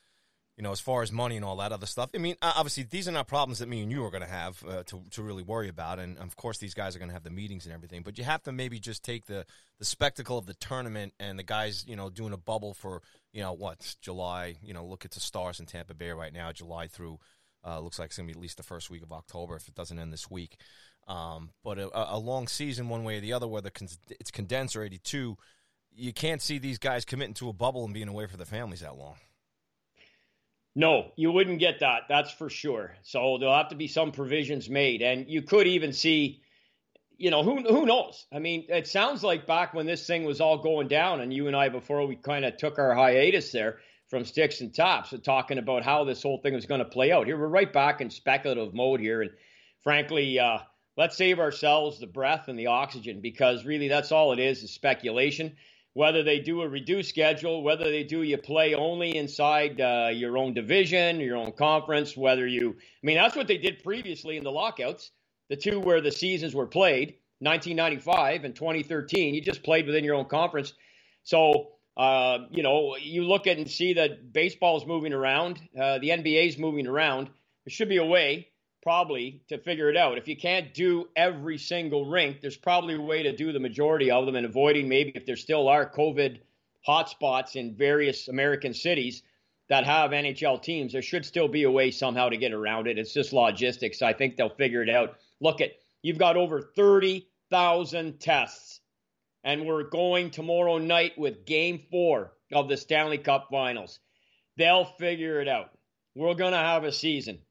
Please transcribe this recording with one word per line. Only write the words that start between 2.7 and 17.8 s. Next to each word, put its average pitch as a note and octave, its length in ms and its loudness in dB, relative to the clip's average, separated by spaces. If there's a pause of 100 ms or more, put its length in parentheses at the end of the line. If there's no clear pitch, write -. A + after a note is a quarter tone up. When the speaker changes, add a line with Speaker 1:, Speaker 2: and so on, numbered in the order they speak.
Speaker 1:
these F3 260 -10
are F3+ 40 -6
not D3 160 -4
problems C3 320 -2
that A#2+ 100 -10
me A2+ 140 -6
and G#2+ 80 -6
you C3+ 120 -6
are G#2 60 -6
gonna F2+ 160 -10
have, F2+ 420 -12
uh, F#2 200 -10
to, F#2 240 -16
to A2+ 100 -12
really G2 220 -10
worry G#2 260 -8
about. E2 300 -10
And F2+ 180 -12
of F2+ 180 -16
course, - 220 -12
these G2+ 160 -14
guys F#2+ 220 -10
are F2+ 40 -16
gonna F2 140 -14
have F2 100 -16
the E2 60 -16
meetings F#2+ 380 -14
and E2 80 -16
everything, F2 260 -18
but G#2+ 160 -16
you B2 60 -12
have D#3 200 -4
to C#3 80 -12
maybe B2+ 280 -10
just G#2+ 240 -14
take A#2 240 -12
the, G2 180 -10 (320)
the G#2 80 -10
spectacle C#3 500 -6
of G2 120 -10
the G2 80 -16
tournament A2 640 -12
and G2+ 180 -12
the F#2+ 60 -12
guys, G#2+ 440 -6
you A#2 80 -14
know, G2 140 -12
doing G#2 240 -12
a F#2+ 40 -12
bubble G#2 360 -8
for, F#2 300 -14 (280)
you G#2+ 120 -12
know, F#2 100 -8
what, F2+ 480 -14
July, F2+ 600 -8
you G#2 100 -18
know, E2+ 100 -14
look F#2 220 -16
at - 60 -18
the - 80 -14
Stars F2+ 400 -8
in E2+ 80 -18
Tampa E2+ 260 -16
Bay E2+ 160 -12
right E2 240 -12
now, E2+ 180 -12
July E2+ 360 -14
through, E2 320 -16 (440)
uh, E2 160 -12
looks E2 200 -14